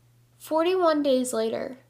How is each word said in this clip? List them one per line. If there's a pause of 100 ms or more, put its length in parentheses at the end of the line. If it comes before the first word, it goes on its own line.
(380)
Forty-one
days
later (120)